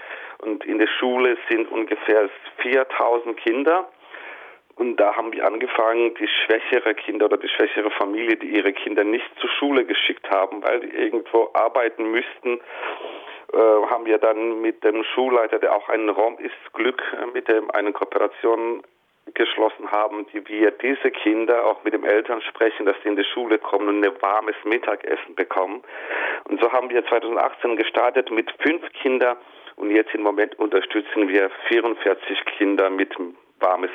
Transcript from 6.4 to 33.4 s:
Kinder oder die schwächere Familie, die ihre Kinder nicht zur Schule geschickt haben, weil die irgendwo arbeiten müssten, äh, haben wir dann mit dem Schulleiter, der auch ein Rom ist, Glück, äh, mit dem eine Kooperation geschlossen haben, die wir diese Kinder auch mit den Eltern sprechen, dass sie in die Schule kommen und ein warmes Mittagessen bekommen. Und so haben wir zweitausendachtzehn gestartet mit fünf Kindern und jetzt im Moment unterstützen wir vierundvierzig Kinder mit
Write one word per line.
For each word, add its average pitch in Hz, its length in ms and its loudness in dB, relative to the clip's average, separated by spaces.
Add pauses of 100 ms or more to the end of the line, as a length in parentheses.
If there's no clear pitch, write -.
Kinder 107 320 0
oder 104 120 4
die 101 100 -6
schwächere 107 440 0
Familie, 110 440 0
die - 120 -10
ihre 98 240 2
Kinder 101 320 0
nicht 117 200 0 (160)
zur 123 80 -2
Schule 139 380 2
geschickt - 440 -2
haben, 98 320 0
weil 123 180 2
die - 140 -10
irgendwo 113 600 2
arbeiten 113 560 2
müssten, 120 500 -4 (920)
äh, - 40 0
haben 110 480 4
wir 110 140 4
dann 110 420 0
mit 113 240 -2
dem 110 180 2 (120)
Schulleiter, 123 460 2
der - 140 4
auch 104 140 -2
ein 110 220 0
Rom 107 280 0
ist, - 360 -12
Glück, 117 280 -2 (120)
äh, 120 180 -6
mit 127 160 -4
dem 110 220 2
eine 104 220 0
Kooperation 113 880 0 (500)
geschlossen 107 580 0
haben, 104 440 -2
die 101 120 -8
wir 107 260 2
diese 131 380 0
Kinder 113 540 2
auch 107 200 0
mit 107 100 0
den - 100 -4
Eltern 110 380 2
sprechen, 110 420 -2
dass 98 180 2
sie 107 60 -2
in 104 80 0
die 101 80 0
Schule 113 340 0
kommen 101 300 0
und 104 160 2
ein 98 160 4
warmes 107 440 0
Mittagessen 104 720 -2
bekommen. 95 480 -2 (640)
Und 104 160 -4
so 117 100 4
haben 127 200 0
wir 120 160 0
zweitausendachtzehn 117 720 0
gestartet 120 540 0
mit 113 300 -2
fünf 160 320 -2
Kindern 127 460 0 (380)
und 104 140 -4
jetzt 107 240 4
im 104 80 -4
Moment 104 360 0
unterstützen 104 680 0
wir 95 220 2 (180)
vierundvierzig 107 760 0 (140)
Kinder 98 320 2
mit 95 220 -2 (460)